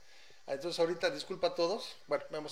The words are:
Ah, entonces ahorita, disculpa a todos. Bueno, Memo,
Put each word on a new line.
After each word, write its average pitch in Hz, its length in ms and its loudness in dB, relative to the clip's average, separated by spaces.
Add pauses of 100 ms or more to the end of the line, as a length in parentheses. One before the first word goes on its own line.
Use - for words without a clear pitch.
(480)
Ah, 139 60 -2
entonces 160 260 -4
ahorita, 170 320 4
disculpa 165 360 -2
a 170 80 0
todos. 175 420 0 (100)
Bueno, 143 240 2
Memo, 151 200 -4